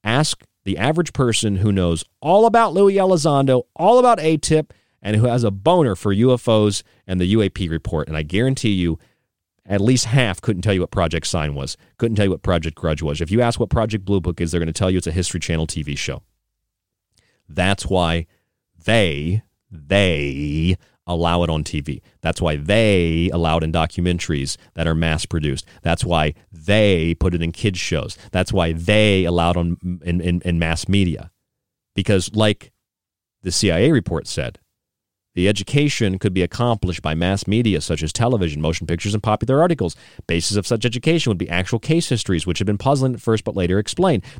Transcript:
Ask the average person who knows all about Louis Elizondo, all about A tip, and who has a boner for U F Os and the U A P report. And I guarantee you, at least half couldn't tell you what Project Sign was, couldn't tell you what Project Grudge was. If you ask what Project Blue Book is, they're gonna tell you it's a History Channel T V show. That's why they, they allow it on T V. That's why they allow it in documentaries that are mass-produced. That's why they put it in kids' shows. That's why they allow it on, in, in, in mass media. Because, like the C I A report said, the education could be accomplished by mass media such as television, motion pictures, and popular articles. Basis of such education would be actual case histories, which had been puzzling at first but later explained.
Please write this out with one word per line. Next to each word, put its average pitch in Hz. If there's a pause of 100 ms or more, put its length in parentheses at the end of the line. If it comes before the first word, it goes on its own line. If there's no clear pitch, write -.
Ask 131 (220)
the 98
average 151
person 110
who 104
knows 87 (180)
all 196
about 226
Louis 196
Elizondo, 143 (120)
all 220
about 240
A 156
tip, 156 (280)
and 104
who 113
has 123
a 104
boner 117
for 104
U 120
F 120
Os 107 (220)
and 92
the 90
U 107
A 98
P 92
report. 78
And 78
I 78
guarantee 113
you, 87 (680)
at 98
least 123
half 117
couldn't 95
tell 104
you 90
what 90
Project 82
Sign 76
was, 69 (200)
couldn't 113
tell 104
you 95
what 85
Project 82
Grudge 78
was. 76
If 82
you 113
ask 117
what 113
Project 104
Blue 98
Book 87
is, 82
they're 87
gonna 80
tell 92
you 92
it's 87
a 82
History 87
Channel 80
T 78
V 71
show. - (1300)
That's 90
why 85 (580)
they, 92 (260)
they 76 (280)
allow 85
it 82
on 78
T 76
V. 69 (200)
That's 82
why 78
they 87
allow 82
it 80
in 80
documentaries 82 (180)
that 82
are 82
mass-produced. 78 (160)
That's 82
why 78 (180)
they 85
put 87
it 85
in 82
kids' 95
shows. - (140)
That's 90
why 82
they 95
allow 85
it 87
on, 85
in, 87
in, 87
in 85
mass 82
media. 95 (640)
Because, 98
like 107 (680)
the 90
C 98
I 82
A 131
report 90
said, - (760)
the 92
education 104
could 98
be 92
accomplished 104
by 78
mass 90
media 104
such 80
as 76
television, 92
motion 80
pictures, 85
and 107
popular 117
articles. 156 (320)
Basis 85
of 98
such 113
education 127
would 92
be 87
actual 92
case 165
histories, 98
which 90
had 98
been 104
puzzling 131
at -
first 113
but -
later 92
explained. 147 (160)